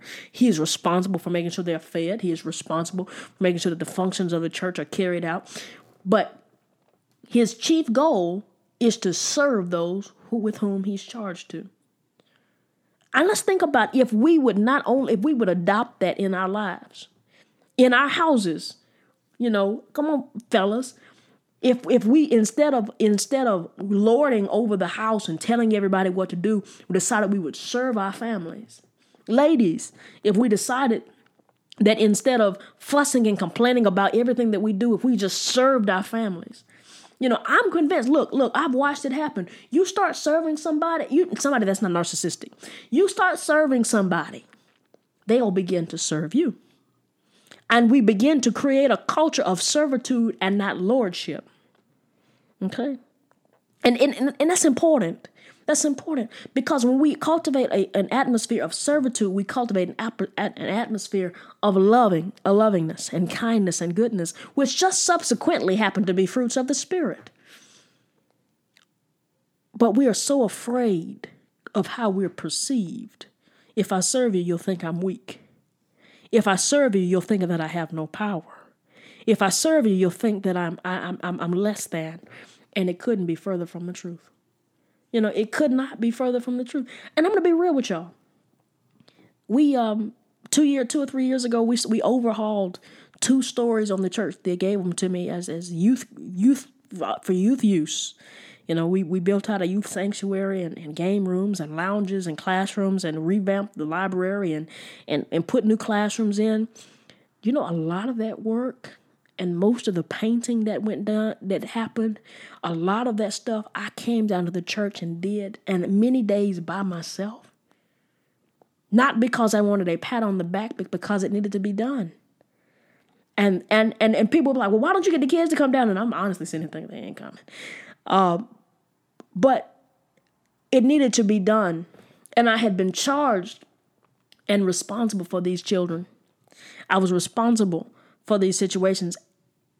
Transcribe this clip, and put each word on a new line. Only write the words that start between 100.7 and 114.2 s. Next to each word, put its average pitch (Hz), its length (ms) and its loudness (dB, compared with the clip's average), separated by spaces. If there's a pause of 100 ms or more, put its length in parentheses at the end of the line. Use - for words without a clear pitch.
and 156 180 -12
game 190 320 0
rooms 185 320 -2
and 151 160 -8
lounges 190 500 -2
and 156 120 -6
classrooms 190 640 -2
and 160 240 -4
revamped 196 500 0
the 156 60 -6
library 185 680 -2
and, 156 120 -6 (440)
and, 147 200 -2
and 170 160 -2
put 233 200 0
new 214 100 4
classrooms 208 640 -2
in. 220 300 0 (760)
You 220 80 0
know, 277 160 -2
a 170 60 -4
lot 170 340 -4
of 254 80 -4
that 220 280 -6
work 240 540 -6 (400)
and 175 220 -2
most 226 300 2
of 185 60 -2
the 160 80 -2
painting 233 600 -2
that 208 200 -4
went 202 200 -4
down, 214 380 -2
that 190 240 -4
happened, 220 560 -4 (420)
a 170 100 -4
lot 196 340 -2
of 220 100 -2
that 214 160 -2
stuff, 220 320 -6 (100)
I 208 220 -8
came 233 280 0